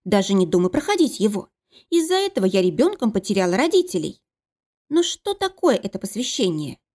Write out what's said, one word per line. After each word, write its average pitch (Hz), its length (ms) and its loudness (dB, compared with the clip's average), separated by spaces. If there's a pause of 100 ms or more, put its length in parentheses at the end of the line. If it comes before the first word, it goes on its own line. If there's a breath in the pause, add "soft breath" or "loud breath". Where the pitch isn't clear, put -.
даже 196 300 0
не 190 120 4
думай 180 240 2
проходить 302 520 0
его. 202 260 -2 (420 soft breath)
Из-за 339 260 2
этого 381 300 0
я 190 160 2
ребенком 226 520 0
потеряла 190 420 0
родителей». 294 680 0 (680)
«Но 320 120 2
что - 320 -6
такое 381 420 0
это - 220 -6
посвящение?» 180 800 -4 (180)